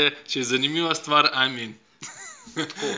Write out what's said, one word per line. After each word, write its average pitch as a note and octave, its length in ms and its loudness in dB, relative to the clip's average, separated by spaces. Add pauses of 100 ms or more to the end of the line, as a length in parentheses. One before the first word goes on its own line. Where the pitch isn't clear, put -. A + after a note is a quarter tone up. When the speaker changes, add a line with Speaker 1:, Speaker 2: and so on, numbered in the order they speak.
(220)
Speaker 1:
če - 160 -6
je B2+ 80 0
zanimiva D3+ 480 0
stvar, D3 380 4
I'm C3 260 0
in. A2+ 160 -8 (760)
Speaker 2:
Tako, D#3 340 -6 (120)